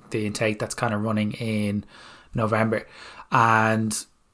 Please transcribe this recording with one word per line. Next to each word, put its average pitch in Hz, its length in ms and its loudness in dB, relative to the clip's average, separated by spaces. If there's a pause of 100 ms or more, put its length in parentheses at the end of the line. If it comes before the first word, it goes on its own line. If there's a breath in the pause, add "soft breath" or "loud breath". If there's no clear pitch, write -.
(120)
the 107 140 -2
intake 107 340 -2
that's 107 160 -6
kinda 113 220 -2
running 107 360 -2
in 104 500 -2 (500 soft breath)
November. 110 540 0 (440 loud breath)
And 110 760 4 (280)